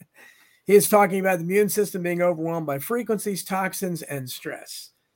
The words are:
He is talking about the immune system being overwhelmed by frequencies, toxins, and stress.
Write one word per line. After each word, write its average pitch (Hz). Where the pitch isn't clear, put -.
He 196
is 196
talking 202
about 190
the 165
immune 196
system 196
being 175
overwhelmed 165
by 139
frequencies, 208
toxins, 185
and 135
stress. -